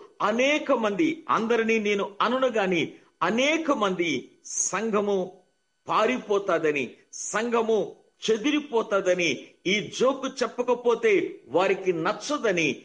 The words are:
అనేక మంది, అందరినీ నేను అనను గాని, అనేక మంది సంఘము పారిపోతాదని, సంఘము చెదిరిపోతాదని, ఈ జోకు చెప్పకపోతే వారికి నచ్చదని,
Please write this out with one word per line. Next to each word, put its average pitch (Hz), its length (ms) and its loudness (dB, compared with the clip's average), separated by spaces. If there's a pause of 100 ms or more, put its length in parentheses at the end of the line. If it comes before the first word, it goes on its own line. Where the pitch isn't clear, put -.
(220)
అనేక 262 500 2
మంది, 208 580 0
అందరినీ 226 500 2
నేను 208 320 -2 (100)
అనను 254 260 2
గాని, 185 460 0 (300)
అనేక 277 480 2
మంది 175 580 -2 (160)
సంఘము 202 840 -2 (580)
పారిపోతాదని, 180 1000 0 (240)
సంఘము 226 800 0 (400)
చెదిరిపోతాదని, 202 1160 0 (200)
ఈ 185 320 -2
జోకు 262 280 0
చెప్పకపోతే 233 1200 0
వారికి 185 460 2
నచ్చదని, 175 920 0